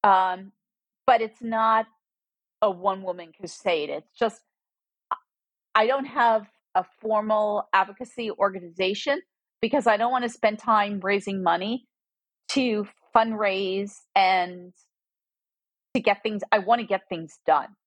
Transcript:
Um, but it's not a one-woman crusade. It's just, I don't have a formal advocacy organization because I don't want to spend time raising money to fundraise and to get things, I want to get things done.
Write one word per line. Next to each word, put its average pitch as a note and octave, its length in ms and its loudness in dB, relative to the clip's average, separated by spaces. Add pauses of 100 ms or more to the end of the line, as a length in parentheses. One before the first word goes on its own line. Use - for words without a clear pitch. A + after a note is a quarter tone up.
Um, F#3+ 480 2 (540)
but A#3 160 4
it's A3 220 -10
not A3 420 2 (760)
a G3+ 80 2
one-woman F3+ 680 -6
crusade. D#3+ 540 -4
It's - 260 -12
just, A3 240 -2 (1300)
I A3 100 6
don't C4+ 200 0
have A#3 420 0 (260)
a F#3 100 0 (180)
formal G#3+ 720 0
advocacy A3 600 -2
organization F#3+ 920 -2 (400)
because A#3 240 0
I G#3+ 120 6
don't A#3 140 0
want B3 120 0
to A#3 60 -4
spend G#3+ 280 -2
time G#3 440 0
raising G3 420 -2
money F#3 420 -2 (680)
to A3 340 0 (280)
fundraise G3+ 760 0 (220)
and F3+ 580 0 (1200)
to - 80 -2
get G3+ 220 0
things, G#3+ 180 -6 (100)
I G#3+ 60 4
want A3 240 2
to G3+ 60 -10
get F#3+ 200 -2
things E3 380 -12
done. D3+ 220 2 (200)